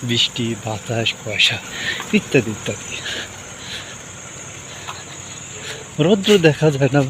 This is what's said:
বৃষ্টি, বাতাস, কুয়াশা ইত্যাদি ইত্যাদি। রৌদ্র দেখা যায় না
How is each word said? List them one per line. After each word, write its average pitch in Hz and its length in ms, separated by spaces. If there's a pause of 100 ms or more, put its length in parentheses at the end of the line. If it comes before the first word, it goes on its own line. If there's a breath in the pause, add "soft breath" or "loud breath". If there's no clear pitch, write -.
বৃষ্টি, 120 380 (180)
বাতাস, 113 460 (100)
কুয়াশা - 380 (600 loud breath)
ইত্যাদি 117 380
ইত্যাদি। - 340 (3250 loud breath)
রৌদ্র 196 260 (160)
দেখা 156 280
যায় 135 200
না 147 140